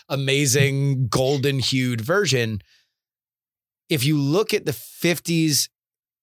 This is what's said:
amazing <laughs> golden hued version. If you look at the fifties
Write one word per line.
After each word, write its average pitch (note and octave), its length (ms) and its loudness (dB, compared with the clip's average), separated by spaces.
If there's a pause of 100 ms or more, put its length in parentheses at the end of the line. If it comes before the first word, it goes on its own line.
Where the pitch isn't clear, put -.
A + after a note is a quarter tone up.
amazing C#3 960 2
<laughs> - 20 -8
golden C3+ 480 0
hued B2+ 440 -2
version. B2 600 0 (1300)
If C3+ 160 0
you D#3 100 2
look D3+ 380 0
at G3+ 140 -2
the C#3+ 60 -2
fifties D#3+ 960 0 (540)